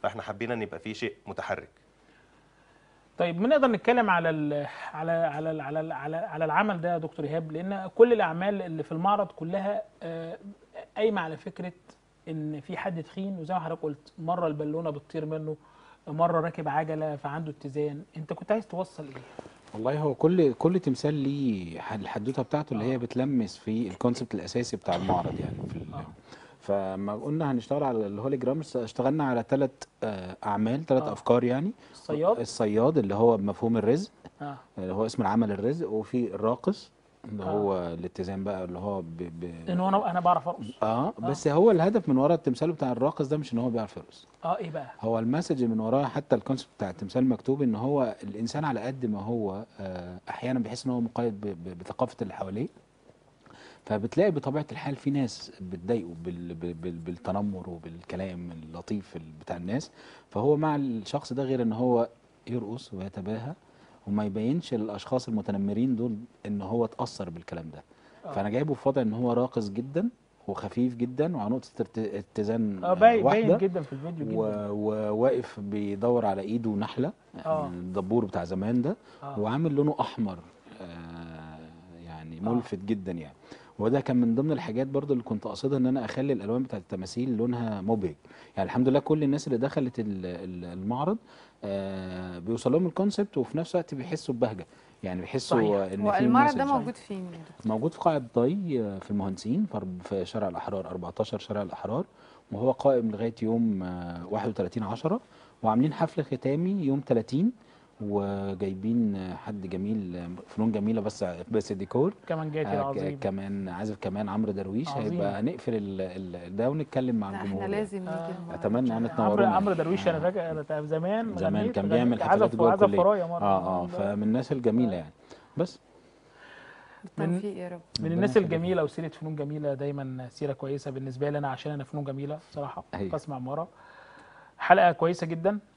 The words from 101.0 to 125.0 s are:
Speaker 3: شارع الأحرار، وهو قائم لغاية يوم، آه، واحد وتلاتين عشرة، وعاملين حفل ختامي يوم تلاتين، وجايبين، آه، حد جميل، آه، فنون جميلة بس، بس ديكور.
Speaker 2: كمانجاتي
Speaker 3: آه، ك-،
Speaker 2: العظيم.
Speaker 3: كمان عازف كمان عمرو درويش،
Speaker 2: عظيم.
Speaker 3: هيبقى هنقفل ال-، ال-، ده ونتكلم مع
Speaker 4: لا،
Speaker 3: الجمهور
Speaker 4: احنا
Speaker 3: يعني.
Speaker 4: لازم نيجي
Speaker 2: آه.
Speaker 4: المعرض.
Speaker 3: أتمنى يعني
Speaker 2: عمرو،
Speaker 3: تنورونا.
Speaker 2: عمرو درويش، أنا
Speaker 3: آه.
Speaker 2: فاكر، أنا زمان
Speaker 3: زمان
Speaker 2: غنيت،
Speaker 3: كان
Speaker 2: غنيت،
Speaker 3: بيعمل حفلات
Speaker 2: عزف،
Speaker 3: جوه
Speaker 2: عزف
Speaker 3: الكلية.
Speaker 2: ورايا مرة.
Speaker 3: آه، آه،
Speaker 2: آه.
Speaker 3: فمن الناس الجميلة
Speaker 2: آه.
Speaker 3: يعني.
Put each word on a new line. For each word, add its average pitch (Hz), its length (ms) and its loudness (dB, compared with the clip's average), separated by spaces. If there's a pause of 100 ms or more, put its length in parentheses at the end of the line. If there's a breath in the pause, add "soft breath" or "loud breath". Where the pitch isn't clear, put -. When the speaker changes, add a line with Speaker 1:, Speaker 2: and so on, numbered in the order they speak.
Speaker 3:
شارع 104 240 -4
الأحرار، 101 420 -4 (480 soft breath)
وهو 117 180 2
قائم 123 400 4
لغاية 110 320 -2
يوم، 113 400 2
آه، 87 440 -6
واحد 107 220 -2
وتلاتين 104 340 -2
عشرة، 135 380 0 (420 soft breath)
وعاملين 120 300 4
حفل 160 300 0
ختامي 143 480 0 (140)
يوم 135 160 2
تلاتين، 131 520 2 (480 soft breath)
وجايبين، 101 1160 0
آه، 92 180 -6
حد 98 320 -8
جميل، 95 500 -2
آه، 87 120 -8 (180)
فنون 110 260 0
جميلة 107 280 2
بس، 104 240 -2
بس 90 480 -2
ديكور. 120 420 0 (120)
Speaker 2:
كمانجاتي 156 420 -2
Speaker 3:
آه، - 40 0
ك-، 139 240 0
Speaker 2:
العظيم. 143 240 -4
Speaker 3:
كمان 98 480 -4
عازف 101 320 -6
كمان 104 280 -4
عمرو 104 240 0
درويش، 98 360 -4
Speaker 2:
عظيم. 139 240 -2
Speaker 3:
هيبقى 101 280 0
هنقفل - 340 -2
ال-، 98 260 -2
ال-، 90 560 -6
ده 117 140 2
ونتكلم 131 460 -2
مع 101 140 -2
Speaker 4:
لا، 98 60 -6
Speaker 3:
الجمهور 196 260 -4
Speaker 4:
احنا 196 120 -2
Speaker 3:
يعني. - 80 0
Speaker 4:
لازم 202 160 -6
نيجي 180 120 -8
Speaker 2:
آه. 165 180 -6 (100)
Speaker 4:
المعرض. 170 220 -10
Speaker 3:
أتمنى 120 280 2
يعني 113 200 0
Speaker 2:
عمرو، - 80 -6
Speaker 3:
تنورونا. 196 380 6
Speaker 2:
عمرو 196 200 4
درويش، 175 340 2
أنا 165 80 2
Speaker 3:
آه. 151 40 -2
Speaker 2:
فاكر، 175 300 0
أنا 156 320 -4
زمان 185 540 -2
Speaker 3:
زمان 95 260 2
Speaker 2:
غنيت، 226 120 0
Speaker 3:
كان 196 100 2
Speaker 2:
غنيت، 202 100 4
Speaker 3:
بيعمل 120 280 4
حفلات 190 200 6
Speaker 2:
عزف، 180 140 4
Speaker 3:
جوه - 160 6
Speaker 2:
عزف 196 100 6
Speaker 3:
الكلية. 202 160 6
Speaker 2:
ورايا 185 280 6
مرة. 165 180 -2
Speaker 3:
آه، 92 220 4
آه، 92 160 2
Speaker 2:
آه. 87 40 -2
Speaker 3:
فمن 101 360 0
الناس 117 300 2
الجميلة 120 400 4
Speaker 2:
آه. 90 40 -2
Speaker 3:
يعني. 78 160 -8 (440 loud breath)